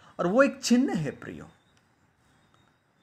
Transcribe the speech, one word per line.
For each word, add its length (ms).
और 80
वो 160
एक 180
चिन्ह 340
है 160
प्रियो, 380